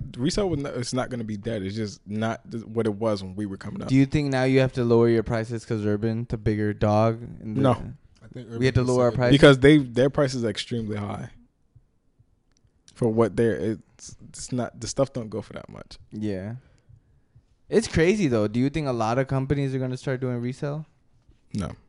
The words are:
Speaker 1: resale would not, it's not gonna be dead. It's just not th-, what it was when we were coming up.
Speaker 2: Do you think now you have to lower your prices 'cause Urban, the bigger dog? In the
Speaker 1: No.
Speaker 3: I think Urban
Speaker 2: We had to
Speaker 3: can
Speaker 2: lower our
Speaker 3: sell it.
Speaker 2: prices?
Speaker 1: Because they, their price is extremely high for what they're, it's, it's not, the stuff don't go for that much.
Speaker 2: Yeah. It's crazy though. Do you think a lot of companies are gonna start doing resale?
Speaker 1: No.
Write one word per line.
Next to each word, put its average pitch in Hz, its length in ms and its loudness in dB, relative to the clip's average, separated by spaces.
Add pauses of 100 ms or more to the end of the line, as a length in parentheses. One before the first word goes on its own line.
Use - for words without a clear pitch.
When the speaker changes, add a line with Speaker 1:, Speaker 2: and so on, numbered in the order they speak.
(160)
Speaker 1:
resale 185 340 0
would 147 100 -2
not, 139 160 -8
it's 123 180 -6
not 123 160 -2
gonna 117 140 -6
be 107 120 -8
dead. 107 260 -6
It's 95 120 -6
just 107 320 -8
not 107 420 -6
th-, 113 160 -10
what 113 220 -4
it 104 80 -2
was 104 300 -2
when 92 100 -12
we 104 120 -6
were 95 100 -8
coming 98 260 -12
up. - 60 -10
Speaker 2:
Do 131 80 2
you 135 100 6
think 143 240 -2
now 131 140 0
you 131 160 4
have 131 140 0
to 123 100 -2
lower 117 240 6
your 113 160 2
prices 113 420 -6
'cause 107 180 -4
Urban, 110 440 -2
the 123 100 -6
bigger 107 340 -2
dog? 110 480 2 (220)
In 110 120 -8
the 120 80 -2
Speaker 1:
No. 131 100 4 (500)
Speaker 3:
I - 100 -20
think 123 140 -14
Urban 117 140 -10
Speaker 2:
We 131 60 4
had 127 100 4
to 127 60 4
Speaker 3:
can 123 40 0
Speaker 2:
lower 123 200 4
our 120 40 4
Speaker 3:
sell 113 40 -2
it. - 20 -4
Speaker 2:
prices? 123 160 4
Speaker 1:
Because 143 260 10
they, 147 200 8
their 127 320 2
price 139 240 -2
is 120 100 -4
extremely 110 520 -6
high 104 340 -8 (1600)
for 120 140 0
what 110 280 2
they're, 113 200 2
it's, - 600 -8 (120)
it's - 240 -14
not, 120 280 -6
the 110 60 -10
stuff - 260 -2
don't 110 180 -10
go 104 120 -8
for - 120 -16
that - 140 -16
much. - 300 -18 (140)
Speaker 2:
Yeah. 104 420 -6 (1120)
It's 226 200 2
crazy 202 400 2
though. 107 200 2
Do 110 120 -2
you 131 80 2
think 147 200 -4
a 127 40 -2
lot 117 260 -2
of 135 100 0
companies 135 460 -2
are 135 40 -4
gonna 127 180 -6
start 127 240 -6
doing 123 200 -4
resale? 143 460 -8 (680)
Speaker 1:
No. 87 160 -6 (180)